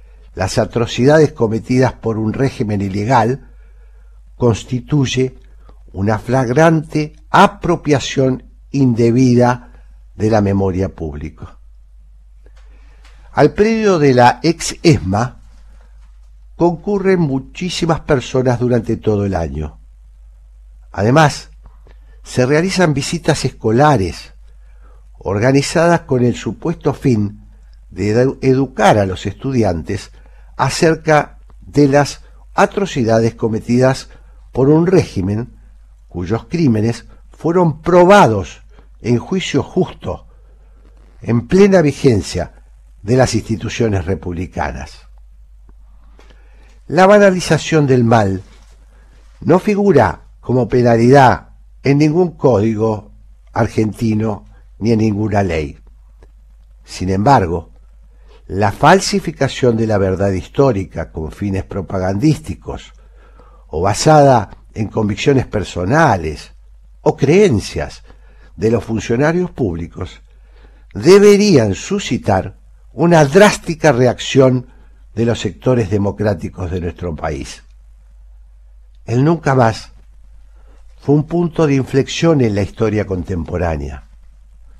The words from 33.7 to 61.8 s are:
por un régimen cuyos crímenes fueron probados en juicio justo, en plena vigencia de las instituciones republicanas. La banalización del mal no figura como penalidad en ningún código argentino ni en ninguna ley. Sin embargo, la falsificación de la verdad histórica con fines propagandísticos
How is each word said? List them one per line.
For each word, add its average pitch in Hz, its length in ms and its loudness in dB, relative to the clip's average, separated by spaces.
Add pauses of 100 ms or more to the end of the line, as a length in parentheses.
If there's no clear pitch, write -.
por 131 180 0
un 160 160 4
régimen 113 720 -2 (500)
cuyos 90 380 -6
crímenes 117 600 0 (260)
fueron 165 500 0
probados 175 800 4 (400)
en 120 160 0
juicio 151 460 -4
justo, - 640 -6 (960)
en 117 260 -2
plena 190 340 4
vigencia 110 840 -2 (380)
de 117 160 0
las 123 160 2
instituciones 107 720 -4
republicanas. 82 1040 -8 (1800)
La 180 220 2
banalización 180 800 2
del 127 160 2
mal 104 400 2 (960)
no 175 160 2
figura 190 640 2 (180)
como 120 280 -2
penalidad 120 840 4 (320)
en 139 160 2
ningún 156 360 0
código 110 800 0 (400)
argentino 110 920 -4 (320)
ni 110 140 -2
en 110 80 2
ninguna 104 420 -2
ley. 80 380 -4 (1040)
Sin - 260 -8
embargo, 95 600 0 (760)
la 101 260 -2
falsificación 147 1080 0
de 113 100 -2
la 104 100 0
verdad 95 340 0
histórica 95 800 -4
con 78 200 -10
fines 98 320 -6
propagandísticos 98 1300 -6 (760)